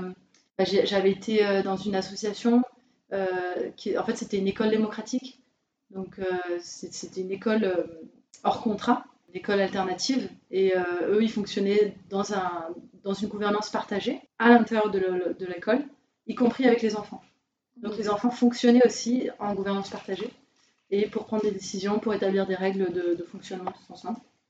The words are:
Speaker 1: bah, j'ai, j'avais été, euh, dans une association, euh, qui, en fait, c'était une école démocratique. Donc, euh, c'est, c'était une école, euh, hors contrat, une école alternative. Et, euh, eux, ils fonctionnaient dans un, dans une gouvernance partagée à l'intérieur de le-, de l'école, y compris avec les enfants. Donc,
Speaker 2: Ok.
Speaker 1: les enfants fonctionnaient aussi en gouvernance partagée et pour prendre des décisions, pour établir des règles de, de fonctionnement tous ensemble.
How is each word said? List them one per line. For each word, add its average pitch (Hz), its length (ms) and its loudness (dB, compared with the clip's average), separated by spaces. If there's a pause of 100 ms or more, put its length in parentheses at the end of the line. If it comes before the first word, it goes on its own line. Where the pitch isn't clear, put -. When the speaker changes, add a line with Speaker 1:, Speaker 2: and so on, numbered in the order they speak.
(580)
Speaker 1:
bah, 190 60 4
j'ai, 185 220 4
j'avais 196 260 4
été, 214 340 2
euh, 196 180 2
dans 190 140 -2
une 202 180 -4
association, 208 680 2 (520)
euh, 185 640 -2
qui, - 200 -2
en - 60 0
fait, 233 120 -2
c'était 202 220 -4
une 190 100 0
école 214 220 0
démocratique. 214 720 -2 (500)
Donc, 190 280 -10
euh, 190 60 -4 (340)
c'est, - 340 -16
c'était - 280 -10
une 185 100 -6
école, 214 320 0
euh, 180 200 0 (600)
hors - 180 0
contrat, 220 440 0 (240)
une - 60 -12
école 196 260 0
alternative. 190 680 -2 (220)
Et, 190 240 2
euh, 175 400 0
eux, 220 80 4
ils 220 80 2
fonctionnaient 202 640 0 (140)
dans 202 240 -2
un, 175 340 -4 (360)
dans 196 100 -2
une 196 160 -4
gouvernance 208 400 -2
partagée 208 500 -4 (200)
à 233 100 6
l'intérieur 220 400 6
de 196 100 0
le-, 180 400 -2
de 185 60 -8
l'école, 208 400 0 (420)
y 220 80 -6
compris 247 300 2
avec 233 160 6
les 214 140 0
enfants. 208 260 -10 (560)
Donc, 214 160 -8
Speaker 2:
Ok. 208 60 -8
Speaker 1:
les 208 100 -2
enfants 208 220 0
fonctionnaient 240 540 6
aussi 240 440 0 (100)
en 202 140 -2
gouvernance 196 360 -2
partagée 196 400 -8 (600)
et 202 180 0
pour - 180 -6
prendre 214 180 -2
des 208 80 0
décisions, 196 480 -4
pour 214 140 -2
établir 190 340 0
des 190 80 -2
règles 190 360 0
de, 175 220 0
de 170 100 -6
fonctionnement 185 480 -10
tous - 220 -18
ensemble. 233 240 -8 (320)